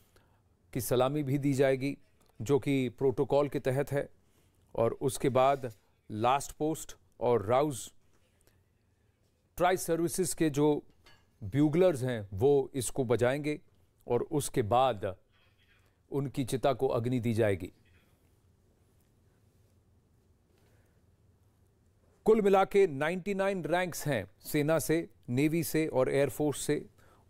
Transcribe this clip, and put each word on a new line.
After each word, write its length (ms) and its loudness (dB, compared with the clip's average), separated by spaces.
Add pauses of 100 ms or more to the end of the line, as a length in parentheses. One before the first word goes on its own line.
(720)
की 80 -4
सलामी 420 0
भी 140 -2
दी 160 0
जाएगी, 440 0 (440)
जो 180 2
कि 300 0
प्रोटोकॉल 600 0
के 100 -4
तहत 320 -2
है। 260 -6 (580)
और 260 0
उसके 280 -2
बाद 440 2 (380)
लास्ट 400 -2
पोस्ट 460 -6 (220)
और 260 2
राउज 460 -2 (1700)
ट्राई 200 2
सर्विसेज 560 -2
के 160 0
जो 340 2 (600)
ब्यूगलर्स 600 2
हैं 300 -4
वो 400 2
इसको 300 -4
बजाएंगे 580 0 (460)
और 140 0
उसके 400 -2
बाद 560 0 (920)
उनकी 340 -4
चिता 280 0
को 140 -2
अग्नि 320 0
दी 140 -2
जाएगी। 400 0 (4000)
कुल 160 6
मिला 240 6
के 220 4
नाइंटी 460 -4
नाइन 300 -2
रैंक्स 440 -4
हैं 200 -2 (180)
सेना 340 2
से, 300 -2 (200)
नेवी 340 0
से 240 -2
और 220 0
एयरफोर्स 500 0
से, 260 -4 (440)